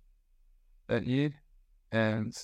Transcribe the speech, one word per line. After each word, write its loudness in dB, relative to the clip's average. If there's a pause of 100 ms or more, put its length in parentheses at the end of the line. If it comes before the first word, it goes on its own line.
(880)
that 0
year, 2 (580)
and, 0 (100)